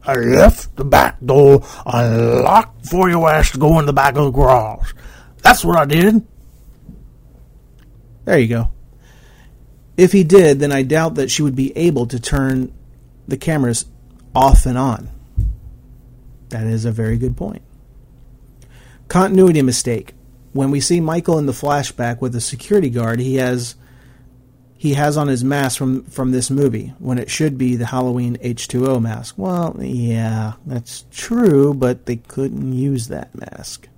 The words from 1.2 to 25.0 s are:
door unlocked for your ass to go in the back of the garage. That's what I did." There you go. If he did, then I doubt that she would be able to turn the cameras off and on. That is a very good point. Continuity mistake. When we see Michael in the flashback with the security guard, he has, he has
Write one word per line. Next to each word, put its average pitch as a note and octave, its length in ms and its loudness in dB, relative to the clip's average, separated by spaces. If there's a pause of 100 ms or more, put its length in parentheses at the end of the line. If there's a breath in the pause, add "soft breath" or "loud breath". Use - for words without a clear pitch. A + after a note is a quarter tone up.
door C3+ 380 6 (240 loud breath)
unlocked A#2 1000 0
for F3+ 200 2
your E3 220 2
ass D#3 220 2
to C3+ 60 -10
go D#3 200 4
in D3 80 2
the C#3+ 80 0
back C#3 220 2
of D3 80 2
the C#3 60 0
garage. B2 600 2 (500 loud breath)
That's - 220 4
what E3+ 140 2
I D3 80 2
did." F#3 360 4 (2000)
There E3+ 120 2
you A#2 100 2
go. A#2 200 -2 (1300 soft breath)
If F3+ 160 4
he G3 100 4
did, D#3+ 380 6
then C#3+ 120 -2
I C3+ 100 0
doubt D#3 320 0
that C3+ 160 -2
she - 120 -2
would C3+ 140 -2
be C3+ 220 -4
able D3 280 0
to A#2+ 140 -6
turn C3 520 -2 (540)
the C3+ 100 -4
cameras C3+ 500 -2 (480)
off C3+ 320 6
and B2 100 -2
on. B2+ 320 -4 (1400)
That A2 160 -6
is A2+ 180 -4
a A#2 80 -4
very A2+ 240 -4
good B2 200 -4
point. - 260 -12 (1500 soft breath)
Continuity F#3 540 4
mistake. B2 520 -4 (380)
When C#3 180 -2
we C#3+ 100 -2
see F3 200 0
Michael E3 380 -2
in D3 80 -2
the B2+ 60 -2
flashback B2 680 -4
with B2+ 120 -6
the B2 80 -6
security F#3 500 0
guard, A#2 300 -2
he C3 160 -2
has, B2 400 -4 (1000 soft breath)
he C#3+ 180 -2
has D3 220 0